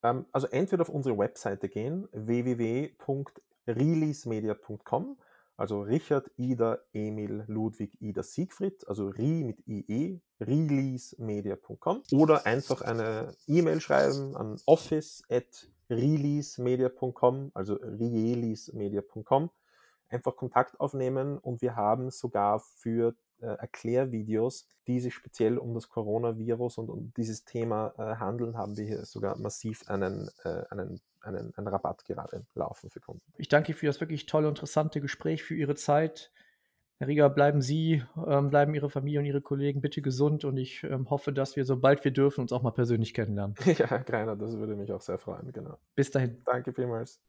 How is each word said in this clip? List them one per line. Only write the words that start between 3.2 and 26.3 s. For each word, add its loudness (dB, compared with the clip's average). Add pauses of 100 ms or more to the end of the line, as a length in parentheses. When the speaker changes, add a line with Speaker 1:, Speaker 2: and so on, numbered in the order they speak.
Speaker 1:
releasemedia 2
punkt -12
com, -2 (360)
also -4
Richard, 0
Ida, 0 (140)
Emil, -6
Ludwig, -6
Ida, -6
Siegfried, -6
also -4
Ri 0
mit -8
I -6
E, -4 (240)
releasemedia -2
punkt -16
com, 0 (100)
oder 6
einfach 0
eine -2 (100)
E-Mail 4
schreiben 2
an -6 (100)
office 4
at -4 (220)
releasemedia 2
punkt -6
com, 2
also -2
rielismedia -2
punkt -14
com, 4 (580)
einfach -4
Kontakt 0
aufnehmen -2
und -6
wir 0
haben 2
sogar 0
für, 0 (280)
äh, -12
Erklärvideos, -2 (200)
die 2
sich -4
speziell 0
um -4
das -6
Coronavirus -2